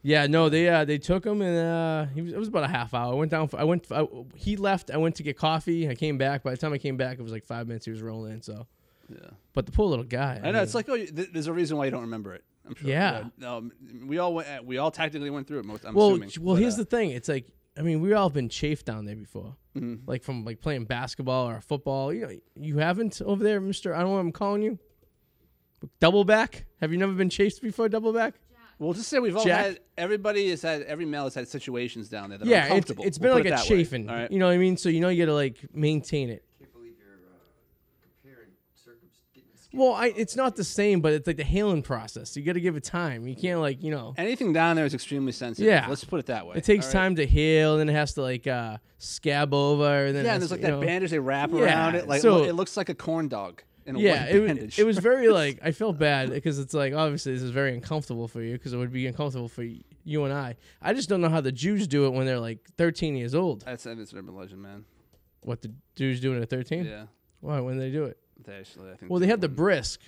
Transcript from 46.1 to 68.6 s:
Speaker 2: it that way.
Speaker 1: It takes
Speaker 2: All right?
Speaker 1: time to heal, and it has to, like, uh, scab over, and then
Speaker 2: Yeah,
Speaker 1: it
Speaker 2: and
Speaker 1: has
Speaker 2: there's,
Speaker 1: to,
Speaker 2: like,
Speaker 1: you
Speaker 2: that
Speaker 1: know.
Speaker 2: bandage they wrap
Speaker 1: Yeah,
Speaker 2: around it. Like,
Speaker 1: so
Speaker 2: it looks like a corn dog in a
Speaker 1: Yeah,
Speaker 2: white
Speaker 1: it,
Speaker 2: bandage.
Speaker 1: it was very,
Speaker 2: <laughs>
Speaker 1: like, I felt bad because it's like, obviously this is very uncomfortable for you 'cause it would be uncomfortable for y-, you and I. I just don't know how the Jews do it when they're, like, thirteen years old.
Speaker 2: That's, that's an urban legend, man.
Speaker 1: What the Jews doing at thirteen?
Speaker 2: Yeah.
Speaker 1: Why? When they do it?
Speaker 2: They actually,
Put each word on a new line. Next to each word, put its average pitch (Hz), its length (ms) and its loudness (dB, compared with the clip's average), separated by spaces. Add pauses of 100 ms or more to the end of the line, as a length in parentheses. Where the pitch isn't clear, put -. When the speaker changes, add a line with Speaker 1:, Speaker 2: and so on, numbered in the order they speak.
Speaker 2:
it 139 80 -4
that 107 200 -6
way. 87 100 -10
Speaker 1:
It 160 80 -4
takes 202 220 6
Speaker 2:
All - 80 -2
right? 190 60 4
Speaker 1:
time 185 160 4
to 151 100 2
heal, 156 520 6
and 151 100 2
it 151 40 2
has 151 220 0
to, 147 80 -4
like, 127 260 -4
uh, 117 300 -4 (200)
scab 143 560 0
over, 143 520 4
and 139 100 0
then 143 80 0
Speaker 2:
Yeah, 233 80 2
Speaker 1:
it - 20 2
Speaker 2:
and 185 80 0
Speaker 1:
has 170 60 -2
Speaker 2:
there's, - 0 -
Speaker 1:
to, 185 60 -2
Speaker 2:
like, - 80 -6
Speaker 1:
you - 40 0
Speaker 2:
that 147 140 2
Speaker 1:
know. 143 60 0
Speaker 2:
bandage 175 260 0
they 160 80 2
wrap 139 320 0
Speaker 1:
Yeah, 170 80 2
Speaker 2:
around 165 340 4
it. 175 140 -2
Like, 143 140 2
Speaker 1:
so 190 200 8
Speaker 2:
it 170 120 2
looks 180 220 -4
like 202 120 -2
a 165 60 -4
corn 160 340 -4
dog 98 340 -8 (240)
in 135 100 -6
a - 20 -2
Speaker 1:
Yeah, 185 260 4
Speaker 2:
white 160 100 2
Speaker 1:
it, 208 120 8
Speaker 2:
bandage. 127 320 -2
Speaker 1:
it 208 60 8
was 220 120 4
very, 233 320 6
Speaker 2:
<laughs> 202 140 8
Speaker 1:
like, 143 200 0
I 165 100 0
felt 208 260 -2
bad 139 320 2
because 139 280 -2
it's 139 140 -6
like, 139 220 0
obviously 143 400 0
this 127 80 -4
is 127 80 -4
very 131 240 0
uncomfortable 120 540 -4
for 120 120 -10
you 117 180 -4
'cause 131 140 -8
it 123 60 -4
would 123 120 -2
be 127 160 -4
uncomfortable 127 400 -4
for 117 140 -12
y-, 117 220 -10 (220)
you 151 200 -2
and 135 80 -2
I. 131 240 -6 (240)
I - 140 0
just 226 160 -4
don't 190 100 2
know 170 80 4
how 160 140 2
the 131 100 -2
Jews 196 340 0
do 143 200 4
it 131 80 2
when 131 100 0
they're, 127 160 0
like, 113 260 -8 (120)
thirteen 165 360 0
years 123 200 -4
old. 160 320 0
Speaker 2:
That's, 127 180 -12
that's 113 280 -12
an 101 80 -16
urban 92 140 -16
legend, 95 280 -16
man. 101 240 -18 (560)
Speaker 1:
What 120 180 -8
the 113 100 -12 (260)
Jews 131 260 -2
doing 131 180 -2
at 117 80 -6
thirteen? 151 380 -4
Speaker 2:
Yeah. 107 180 -12 (360)
Speaker 1:
Why? 147 200 -4
When 127 160 -4
they 131 140 -4
do 147 140 -4
it? 131 120 -8 (260)
Speaker 2:
They 101 120 -18
actually, 95 360 -18